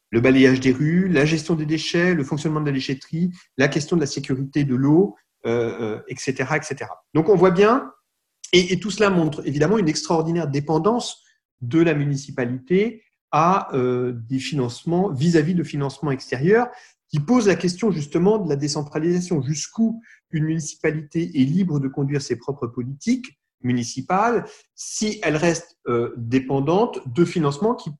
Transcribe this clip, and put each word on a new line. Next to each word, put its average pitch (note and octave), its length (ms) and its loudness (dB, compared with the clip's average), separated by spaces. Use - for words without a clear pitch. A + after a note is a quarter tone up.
Le A2+ 120 2
balayage C3 380 6
des C3 120 4
rues, D#3+ 360 2
la D3 180 4
gestion D#3+ 300 0
des D3+ 120 -2
déchets, E3+ 480 0
le C#3+ 80 0
fonctionnement D3+ 380 -4
de D3+ 40 -2
la C#3+ 60 -2
déchetterie, C#3 600 -4
la C#3 100 4
question D#3 280 -2
de E3 60 4
la C#3 60 0
sécurité C#3 560 -4
de B2+ 120 0
l'eau, D3+ 400 4
euh, A#2 520 -2
euh, - 100 -16
et D3+ 100 -10
cetera, C3 400 -4
et D3 60 -8
cetera. - 500 -12
Donc, D#3+ 160 2
on G3+ 60 6
voit F3+ 160 6
bien, G#3+ 400 4
et, F3+ 200 -2
et F3+ 60 -2
tout G#3+ 100 -8
cela G3 220 0
montre D#3+ 340 -2
évidemment D3+ 320 0
une E3 120 0
extraordinaire E3 580 -2
dépendance D#3+ 760 -2
de B2 180 0
la E3+ 140 4
municipalité C#3+ 1120 -2
à, E3 440 2
euh, B2 380 0
des A#2+ 260 -6
financements, D#3 720 -2
vis-à-vis D#3+ 440 2
de E3 80 0
financements C#3+ 480 -4
extérieurs, E3+ 560 2
qui D3+ 100 -2
pose A#3 280 2
la F3 80 6
question F#3 360 0
justement F3 460 2
de F#3 100 -4
la D3 80 0
décentralisation. D#3 840 -2
Jusqu'où G#3+ 600 -2
une D#3 140 -2
municipalité D#3 960 -2
est - 20 4
libre D#3 380 0
de C3+ 80 -2
conduire C#3+ 320 -2
ses A#2+ 160 -4
propres C#3 300 -6
politiques C#3+ 720 -6
municipales F3+ 840 0
si G#3+ 460 -6
elle D#3 140 0
reste, E3 420 -2
euh, A#2+ 300 -2
dépendante C#3 840 0
de E3+ 120 4
financements F3 480 0
qui, - 160 -10